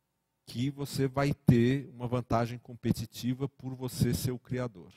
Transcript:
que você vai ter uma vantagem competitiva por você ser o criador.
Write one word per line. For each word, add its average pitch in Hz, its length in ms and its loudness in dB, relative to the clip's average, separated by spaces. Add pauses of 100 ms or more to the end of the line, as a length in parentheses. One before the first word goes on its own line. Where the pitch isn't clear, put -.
(480)
que 123 240 -2
você 139 360 -2
vai 139 240 0
ter 127 580 4
uma 123 180 -8
vantagem 117 500 -2
competitiva 120 920 -4
por 131 280 -10
você 123 400 0
ser 127 160 -2
o 123 80 -6
criador. 110 580 -6